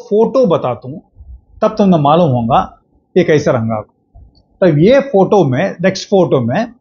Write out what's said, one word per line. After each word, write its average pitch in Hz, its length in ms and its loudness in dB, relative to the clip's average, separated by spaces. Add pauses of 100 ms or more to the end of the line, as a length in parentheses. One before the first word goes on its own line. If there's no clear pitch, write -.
photo 226 360 2
बताता 127 420 -4
हूँ, 151 140 -16 (600)
तब 214 160 -2
तुमने 190 200 2
मालूम 151 320 2
होगा 127 520 -2 (360)
ये 175 60 2
कैसा 160 280 0
रहेगा। 113 300 -4 (800)
तब 165 180 2
ये 240 200 4
photo 196 460 2
में, 156 360 -2
next - 280 -4
photo 165 320 2
में 151 400 -4